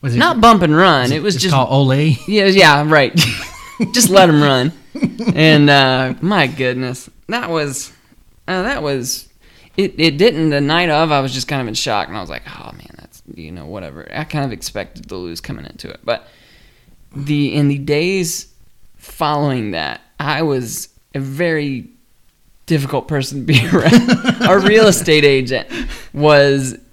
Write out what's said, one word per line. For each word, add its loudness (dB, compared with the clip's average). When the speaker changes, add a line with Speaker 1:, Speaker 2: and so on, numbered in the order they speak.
Speaker 1:
Was -4
it 2
Speaker 2:
Not 0
bump 6
and 2
run. 4
Speaker 1:
is -2
it, 0
Speaker 2:
It -6
was -2
Speaker 1:
it's -4
Speaker 2:
just 2
Speaker 1:
called 2
Ole? 2
Speaker 2:
Yeah, 2
yeah, 6
right. 2
<laughs> -4
Just 2
let 8
'em 4
run. 0
And, 6
uh, 2
my 0
goodness, -6
that -8
was, -6
uh, -4
that -6
was, -6
it, -2
it 0
didn't, 2
the 0
night 0
of, 2
I 2
was -6
just -8
kind -4
of -6
in -8
shock, -4
and -14
I -10
was -14
like, -14
"Oh, -18
man, -20
that's, -20
you -18
know, -16
whatever." -16
I -8
kind -6
of -6
expected -12
to -12
lose -12
coming -14
into -18
it. -18
But -6
the, -2
in 2
the -2
days -4
following -4
that, -8
I -4
was -4
a -6
very -4
difficult -2
person -6
to -8
be 2
<laughs> -2
around. 2
Our 4
real 6
estate 2
agent 0
was 4